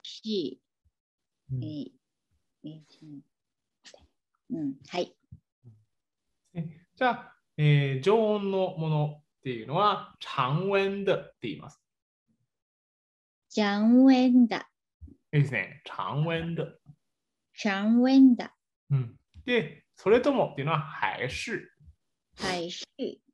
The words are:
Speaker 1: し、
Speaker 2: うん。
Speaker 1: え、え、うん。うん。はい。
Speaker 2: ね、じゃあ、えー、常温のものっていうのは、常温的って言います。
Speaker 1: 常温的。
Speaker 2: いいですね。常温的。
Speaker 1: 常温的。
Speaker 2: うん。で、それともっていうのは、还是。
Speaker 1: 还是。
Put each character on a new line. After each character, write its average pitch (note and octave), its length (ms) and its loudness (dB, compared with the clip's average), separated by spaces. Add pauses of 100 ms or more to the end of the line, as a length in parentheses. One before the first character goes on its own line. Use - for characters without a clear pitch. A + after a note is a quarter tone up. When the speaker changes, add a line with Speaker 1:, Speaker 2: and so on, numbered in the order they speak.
Speaker 1:
し、 - 580 -8 (920)
Speaker 2:
う B2+ 40 -6
ん。 B2+ 80 -6
Speaker 1:
え、 D3+ 280 -12 (760)
え、 D#3 160 -18 (200)
う D#3 40 -20
ん。 D3 160 -18 (1300)
う - 60 -8
ん。 D3 180 -6 (120)
は F3+ 120 -8
い。 - 160 -8 (1400)
Speaker 2:
ね、 E3 420 -12
じ - 80 -6
ゃ B3 60 2
あ、 - 260 -8 (220)
え C#3+ 420 4
ー、 C3 40 -8
常 G#3+ 320 2
温 G3 160 -4
の F#3 260 -2
も D#3+ 120 -4
の D3+ 340 -2 (160)
っ - 20 -20
て C3+ 80 -10
い A2+ 140 -8
う A2 40 -16
の C3+ 80 -6
は、 G3 440 -2
常 D3 500 -2
温 G3 340 0
的 F#3+ 120 0
っ - 20 -2 (220)
て - 100 -10
言 D#2+ 80 -10
い - 20 -16
ま - 120 -18
す。 - 120 -20 (1700)
Speaker 1:
常 G#3 320 0 (240)
温 B3+ 420 6
的。 F#3 140 -4 (680)
Speaker 2:
い D3+ 80 2
い - 20 6
で C3+ 40 4
す B2 60 -6
ね。 G2 340 -6
常 G#2 380 -6
温 E3 320 -4
的。 - 240 -8 (760)
Speaker 1:
常 G#3+ 460 0
温 C4 340 8
的。 G#3 160 -6 (400)
Speaker 2:
う C#3 40 2
ん。 B2 240 -6 (260)
で、 A#3 400 -4 (100)
そ - 140 -4
れ A#3+ 120 6
と C#4+ 100 0
も F#3 220 0
っ - 20 -20
て C#3 60 -6
い - 20 -4
う C#3+ 40 -4
の E3 60 0
は、 D3+ 60 0
还 - 500 -6
是。 - 420 -10 (640)
Speaker 1:
还 F3+ 340 -6
是。 - 160 -14 (480)